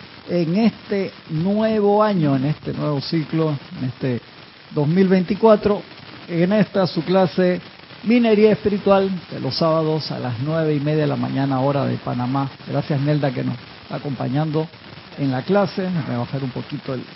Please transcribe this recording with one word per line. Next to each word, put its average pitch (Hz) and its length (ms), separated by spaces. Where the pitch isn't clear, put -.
en 175 260
este 202 560
nuevo 202 760
año, 170 320
en 131 120
este 151 260
nuevo 147 300
ciclo, 160 520
en 127 60
este 127 380
dos 143 180
mil 185 200
veinticuatro, 202 760
en 175 280
esta 196 320
su 170 160
clase 180 580
Minería 220 460
Espiritual 196 580
de 131 80
los 127 160
sábados 160 560
a 131 80
las 120 220
nueve 156 340
y 143 60
media 151 220
de 147 40
la 139 80
mañana, 135 460
hora 139 240
de 123 140
Panamá. 131 520
Gracias, 139 340
Nelda, 143 300
que 127 140
nos 127 100
está 151 100
acompañando 147 720
en 139 120
la 131 120
clase. 196 400
Déjame 170 340
bajar 127 260
un 131 80
poquito 131 440
el 123 100